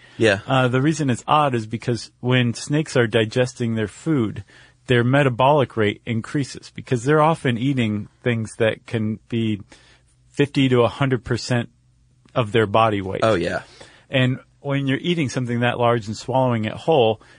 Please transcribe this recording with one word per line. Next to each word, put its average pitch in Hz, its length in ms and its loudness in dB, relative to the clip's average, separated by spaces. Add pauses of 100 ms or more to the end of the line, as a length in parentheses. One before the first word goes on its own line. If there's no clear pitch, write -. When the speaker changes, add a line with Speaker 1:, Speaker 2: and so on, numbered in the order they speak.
(160)
Speaker 1:
Yeah. 107 300 2
Speaker 2:
Uh, 131 220 2
the 127 120 0
reason 147 300 0
it's 117 180 -2
odd 147 260 2
is 110 120 -4
because 113 440 -6 (100)
when 123 340 0
snakes 151 420 -4
are 120 100 4
digesting 113 680 -2
their 110 120 -2
food, 110 580 -2 (420)
their 120 180 4
metabolic 135 720 2
rate 107 300 0
increases - 680 -6
because 117 300 -4
they're 151 160 4
often 151 380 0
eating 117 500 -2 (140)
things 113 340 -2
that 110 300 0
can 110 320 -4 (100)
be 113 320 -2 (680)
fifty 139 400 2
to 123 140 4
a 110 40 2
hundred 131 340 -2
percent 120 460 -4 (680)
of 110 180 0
their 110 140 4
body 107 360 2
weight. 95 200 -6
Speaker 1:
Oh, 110 120 4
yeah. 87 300 -2 (440)
Speaker 2:
And 131 300 0 (220)
when 139 260 -4
you're 135 160 0
eating 165 260 -2
something 120 320 -4
that 120 180 0
large 120 280 0
and 107 100 -8
swallowing 123 480 -2
it 110 80 -4
whole, 117 480 2 (180)